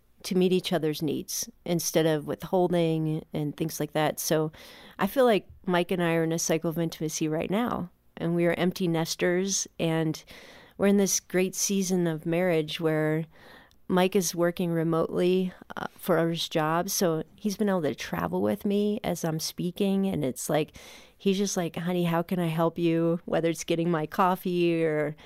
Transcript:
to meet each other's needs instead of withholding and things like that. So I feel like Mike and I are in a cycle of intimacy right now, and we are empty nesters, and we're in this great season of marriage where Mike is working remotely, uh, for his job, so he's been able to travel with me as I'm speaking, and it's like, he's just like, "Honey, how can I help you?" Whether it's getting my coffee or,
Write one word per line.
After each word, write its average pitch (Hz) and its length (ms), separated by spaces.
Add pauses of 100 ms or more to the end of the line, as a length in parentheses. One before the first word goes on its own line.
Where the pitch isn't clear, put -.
(240)
to - 120
meet 185 180
each 185 200
other's 156 280
needs - 480 (160)
instead 165 400
of 151 220
withholding 160 960 (100)
and 147 220
things 160 240
like 151 140
that. 151 260
So 156 320 (480)
I 196 80
feel 254 180
like 214 220 (180)
Mike 175 260
and 180 100
I 165 140
are 165 80
in 160 80
a 165 80
cycle 165 300
of 160 100
intimacy 160 480
right 156 240
now, 196 400 (260)
and 170 180
we 175 100
are 170 120
empty 180 300
nesters, 175 800 (120)
and 160 420 (560)
we're 196 100
in 202 100
this 190 220
great 185 360
season 185 520
of 160 180
marriage 165 540
where 156 460 (640)
Mike 185 260
is 185 180
working 170 380
remotely, 175 800 (240)
uh, - 120 (100)
for 165 320
his 165 180
job, 165 420
so 165 340 (120)
he's 202 220
been 208 120
able 185 120
to 156 120
travel 175 480
with 208 240
me 208 380
as 170 220
I'm 160 160
speaking, 196 640
and 160 160
it's - 260
like, 156 220 (460)
he's 196 200
just 196 200
like, 170 180
"Honey, 175 300
how 170 160
can 175 180
I 170 80
help 165 320
you?" 170 460
Whether 165 240
it's 160 160
getting 170 260
my 156 140
coffee 175 800
or, 151 320 (100)